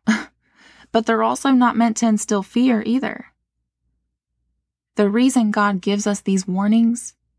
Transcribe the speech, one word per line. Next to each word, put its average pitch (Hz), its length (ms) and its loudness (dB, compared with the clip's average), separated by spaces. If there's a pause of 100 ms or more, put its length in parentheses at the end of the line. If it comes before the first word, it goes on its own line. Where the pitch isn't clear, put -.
(420)
<laughs> - 520 -20
but 226 120 0
they're 220 180 0
also 254 260 -2
not 247 260 4
meant 226 220 0
to 233 100 0
instill 208 360 0
fear 233 420 0
either. 254 400 -4 (1700)
The 202 140 2
reason 240 420 2
God 202 300 0
gives 202 260 -2
us 202 140 -4
these 190 260 -2
warnings 220 640 0 (260)